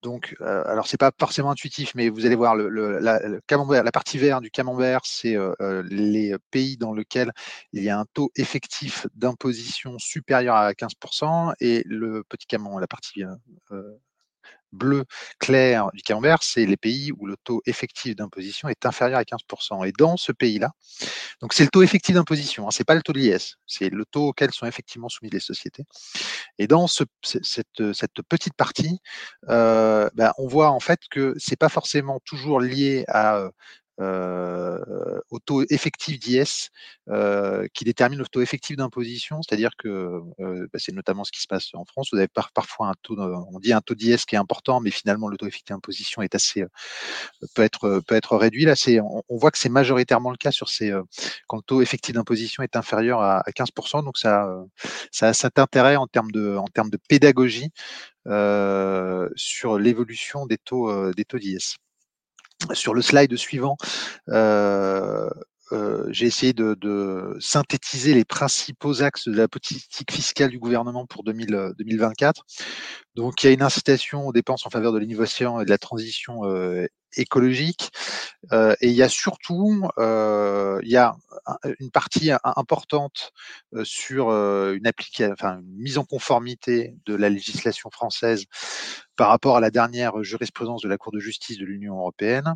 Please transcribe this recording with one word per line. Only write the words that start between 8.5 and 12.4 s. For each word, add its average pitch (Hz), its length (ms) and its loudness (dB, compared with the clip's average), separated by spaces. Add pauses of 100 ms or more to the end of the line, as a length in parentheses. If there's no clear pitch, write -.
d'imposition 123 840 -6
supérieur 127 560 0
à 104 180 4
quinze 110 220 -8
pour - 180 -14
cent, 165 460 -2
et 117 280 2
le 110 360 -6
petit - 240 -16